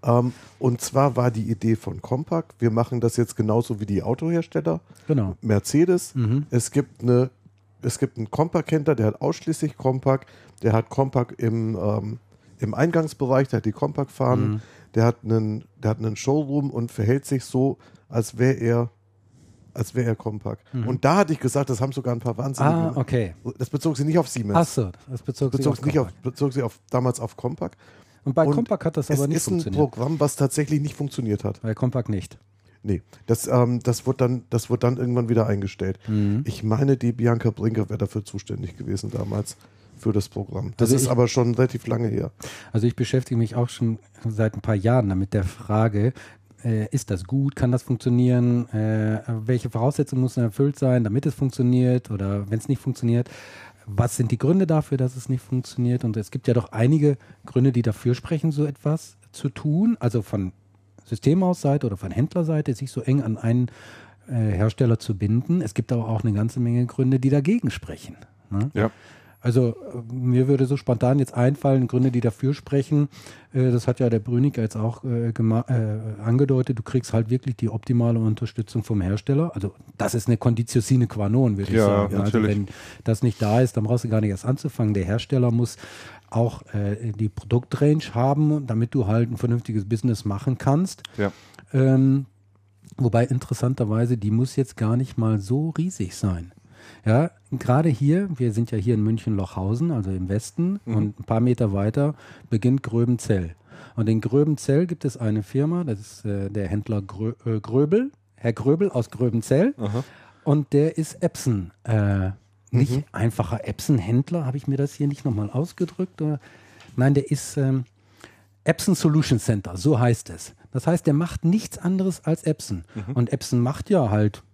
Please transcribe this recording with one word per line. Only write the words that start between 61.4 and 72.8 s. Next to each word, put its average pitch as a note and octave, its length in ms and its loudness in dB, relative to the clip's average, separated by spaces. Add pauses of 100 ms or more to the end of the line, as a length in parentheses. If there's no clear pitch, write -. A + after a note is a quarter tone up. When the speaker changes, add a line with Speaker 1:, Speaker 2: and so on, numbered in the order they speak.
Speaker 2:
oder G2 100 -2
von F#2+ 140 -8
Händlerseite, D3+ 600 0
sich C3 180 -8
so B2 100 -6
eng C3+ 200 2
an A2+ 160 -2
einen, A#2+ 300 2 (600)
äh, - 60 -8
Hersteller A2 640 2
zu G#2 180 -4
binden. B2 440 0
Es G#2 120 -6
gibt - 200 -4
aber A2+ 160 -2
auch G#2+ 140 -2
eine A2 100 2
ganze A2 260 -2
Menge A#2+ 260 2
Gründe, C3 340 0
die C3+ 100 2
dagegen C#3+ 420 2
sprechen, - 460 -14 (320)
ne? G#2 240 -2
Speaker 3:
Ja. G#2+ 180 2 (480)
Speaker 2:
Also, A#2+ 300 2
äh, A#2 440 -12
mir B2+ 360 2
würde C3+ 160 4
so C#3 100 0
spontan B2+ 440 2
jetzt C3 160 0
einfallen, C3+ 520 2
Gründe, B2+ 240 2
die B2 100 0
dafür C3 340 0
sprechen, C#3+ 520 0 (460)